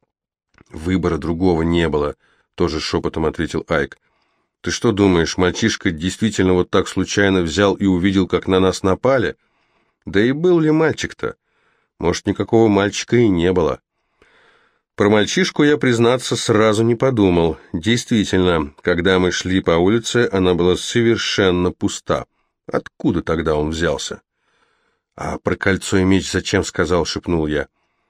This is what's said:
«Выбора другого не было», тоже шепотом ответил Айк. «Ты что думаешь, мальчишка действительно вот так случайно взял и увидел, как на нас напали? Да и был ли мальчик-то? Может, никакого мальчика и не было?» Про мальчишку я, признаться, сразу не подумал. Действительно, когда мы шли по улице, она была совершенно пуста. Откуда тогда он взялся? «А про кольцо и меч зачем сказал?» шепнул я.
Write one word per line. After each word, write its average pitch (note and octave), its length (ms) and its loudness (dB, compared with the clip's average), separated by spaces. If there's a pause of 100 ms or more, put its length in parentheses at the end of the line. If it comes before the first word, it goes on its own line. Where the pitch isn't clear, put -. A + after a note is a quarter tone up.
(720)
«Выбора E2 480 -2
другого E2+ 440 0
не E2+ 260 0
было», D2 280 -4 (380)
тоже D#2 260 -2
шепотом D#2+ 460 -4
ответил D#2 420 -6
Айк. C#2+ 300 -4 (640)
«Ты A#2 80 -6
что A#2+ 220 -2
думаешь, F#2+ 440 2
мальчишка F#2 540 -2
действительно F#2 640 0
вот F2+ 160 0
так G2 180 0
случайно F#2+ 540 0
взял F2 320 0
и G#2+ 100 -4
увидел, F#2+ 420 2
как F2 220 -4
на F#2 120 2
нас F#2 220 0
напали? G2+ 540 0 (680)
Да E2+ 140 0
и B2 120 2
был E3+ 260 2
ли D#3 120 2
мальчик-то? - 680 -2 (600)
Может, E2+ 280 -2
никакого G#2+ 420 2
мальчика G2+ 480 0
и A#2+ 120 4
не F2+ 240 2
было?» D#2 280 -2 (1120)
Про G#2 160 2
мальчишку G#2+ 540 2
я, D3 120 4
признаться, B2 600 0
сразу A2 460 2
не A#2 120 2
подумал. F#2+ 640 2 (140)
Действительно, F#2 1000 0 (100)
когда F2 360 2
мы F#2 140 2
шли F#2 280 -2
по F2 120 2
улице, A2+ 600 2
она F#2 220 2
была E2+ 220 2
совершенно G2 960 0
пуста. - 540 -4 (400)
Откуда - 560 -4
тогда D#2+ 340 -2
он D2+ 140 -2
взялся? D#2+ 520 -6 (920)
«А - 240 -8
про - 180 -4
кольцо G2 420 -2
и F#2 60 2
меч F#2 260 2
зачем F#2+ 340 -2
сказал?» E2+ 400 0
шепнул E2 420 -4
я. D2+ 220 -4 (420)